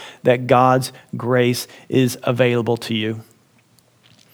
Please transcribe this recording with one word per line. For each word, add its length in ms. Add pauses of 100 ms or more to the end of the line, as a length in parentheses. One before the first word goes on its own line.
(240)
that 240
God's 440 (240)
grace 520 (220)
is 340
available 540
to 180
you. 260 (1120)